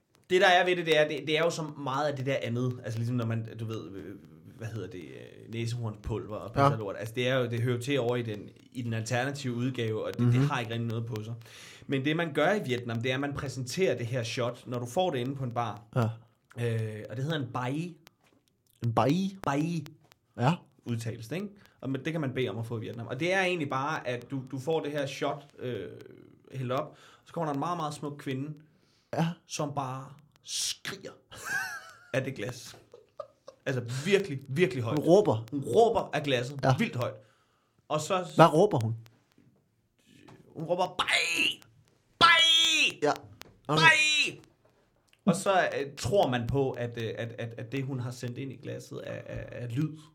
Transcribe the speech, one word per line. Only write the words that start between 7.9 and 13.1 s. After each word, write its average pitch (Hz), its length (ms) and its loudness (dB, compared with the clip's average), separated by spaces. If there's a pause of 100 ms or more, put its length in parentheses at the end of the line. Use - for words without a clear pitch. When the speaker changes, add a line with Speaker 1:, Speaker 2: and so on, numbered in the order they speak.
Speaker 1:
over 120 160 0
i 120 60 -2
den, 104 280 -8 (220)
i 131 100 -8
den 117 120 -4
alternative 123 600 -2
udgave, 117 500 -2
og - 80 -4
det, - 60 -4
det 120 160 4
Speaker 2:
Mhm. 135 140 6
Speaker 1:
har 135 120 0
ikke 113 120 -6
rigtig 117 160 -2
noget 113 180 -4
på 107 160 -6
sig. 113 120 -10 (520)
Men 135 180 0
det, 151 120 2
man 170 160 -2
gør 156 220 4
i 202 100 0
Vietnam, 117 380 -4
det 127 80 0